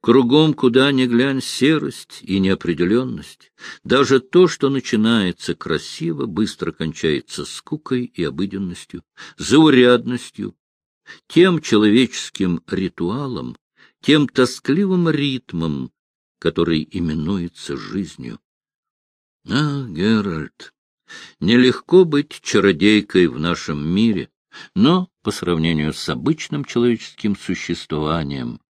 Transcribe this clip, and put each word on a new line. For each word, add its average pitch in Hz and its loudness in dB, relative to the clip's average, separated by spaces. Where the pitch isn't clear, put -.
Кругом, 135 4
куда 131 2
ни 131 2
глянь, 127 0
серость - -4
и 98 -2
неопределенность. 95 -2
Даже 135 2
то, 180 4
что 143 -2
начинается 113 0
красиво, 143 -6
быстро 101 -4
кончается 76 -6
скукой - -8
и 87 -8
обыденностью, 92 -8
заурядностью, 123 2
тем 175 4
человеческим 107 0
ритуалом, 95 -6
тем 147 2
тоскливым 175 0
ритмом, 87 -4
который 82 0
именуется 85 -6
жизнью. 62 -10
Ах, 139 -2
Геральт, 95 -4
нелегко 127 4
быть 147 -4
чародейкой 98 2
в 64 -4
нашем 78 -4
мире, 98 -2
но 170 2
по 107 -4
сравнению 80 -2
с - -10
обычным 147 -4
человеческим 117 -2
существованием. 76 -6